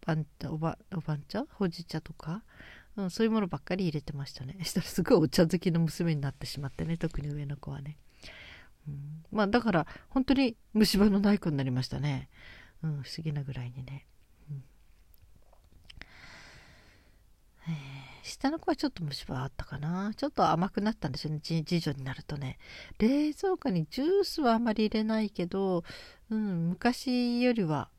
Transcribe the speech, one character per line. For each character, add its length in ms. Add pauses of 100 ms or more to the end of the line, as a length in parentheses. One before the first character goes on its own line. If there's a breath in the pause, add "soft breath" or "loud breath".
番-、 220 (200)
お 120
ば-、 180 (160)
お 80
ば 140
ん 80
茶？ 260
ほ 180
う 20
じ 160
茶 160
と 120
か、 300 (540 loud breath)
う 80
ん、 60
そ 120
う 40
い 20
う 20
も 100
の 60
ば 120
っ 40
か 140
り 80
入 80
れ 80
て 120
ま 140
し 60
た 120
ね。 140
<laughs> 60
し 80
た 80
ら 60
す 180
ご 100
い 40
お 100
茶 180
好 120
き 120
の 80
娘 380
に 40
な 100
っ 40
て 120
し 120
ま 100
っ 40
て 120
ね、 120
特 240
に 80
上 180
の 100
子 140
は 100
ね。 160 (920 loud breath)
う 20
ん、 400
ま 140
あ、 20
だ 140
か 100
ら 160 (220 loud breath)
本 160
当 100
に 220 (160)
虫 260
歯 100
の 120
な 120
い 60
子 120
に 60
な 60
り 80
ま 120
し 60
た 120
ね。 280 (540 loud breath)
う 60
ん、 20 (120)
不 140
思 60
議 100
な 120
ぐ 80
ら 120
い 60
に 140
ね。 240 (420)
う 40
ん。 100 (3000 loud breath)
え 20
ー、 560
下 240
の 80
子 100
は 60
ち 120
ょ 20
っ 20
と 140
虫 220
歯 180
あ 20
っ 100
た 80
か 140
な。 380
ち 80
ょ 40
っ 40
と 180
甘 180
く 120
な 100
っ 60
た 120
ん 40
で 60
す 100
よ 40
ね、 80
じ-、 240
次 140
女 140
に 100
な 120
る 100
と 120
ね。 220 (400 loud breath)
冷 340
蔵 240
庫 120
に 180
ジ 160
ュ 200
ー 20
ス 160
は 140
あ 40
ま 140
り 140
入 120
れ 60
な 160
い 100
け 160
ど、 380 (460 loud breath)
う 40
ん、 360
昔 720
よ 100
り 100
は 360